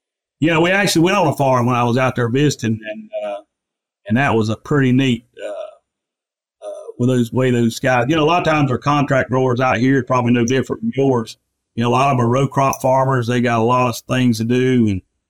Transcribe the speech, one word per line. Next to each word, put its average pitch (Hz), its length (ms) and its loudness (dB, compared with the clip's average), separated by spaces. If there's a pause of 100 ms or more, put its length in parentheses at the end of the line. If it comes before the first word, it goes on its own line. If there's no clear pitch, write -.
(400)
you 156 100 0
know, 160 120 0
we 175 100 2
actually 190 320 2
went 190 140 2
on 175 100 2
a 127 80 -2
farm 131 300 2
when 123 100 0
I 120 80 0
was 120 140 0
out 131 180 0
there 120 140 -2
visiting, 120 560 0
and, 107 240 -12 (160)
uh, 101 160 -8 (680)
and 107 100 0
that 135 180 0
was 110 140 0
a 107 60 -4
pretty 135 360 0
neat, 127 340 2 (180)
uh, - 1200 -18
uh, 101 180 -14 (140)
with 123 120 2
those, 120 240 0
way 127 180 2
those 120 280 0
guys, 127 280 0
you 160 80 0
know, 156 80 2
a - 20 2
lot 175 220 2
of 160 40 2
times 147 200 0
our 120 60 -2
contract 143 520 0
growers 127 300 0
out 127 180 0
here 135 200 2
is 123 100 -2
probably 123 240 0
no 120 140 2
different 120 360 -2
from 113 140 -4
yours. 127 420 -2 (380)
You 117 80 -2
know, 120 60 0
a - 20 2
lot 135 200 2
of 127 60 0
them 117 80 0
are 117 40 2
row 135 180 2
crop 135 340 -2
farmers. 131 460 0
They 123 140 0
got 117 180 0
a 110 40 2
lot 123 260 2
of 113 80 -6 (100)
things 127 300 0
to 113 80 -4
do. 127 420 2
And, 95 140 -2 (280)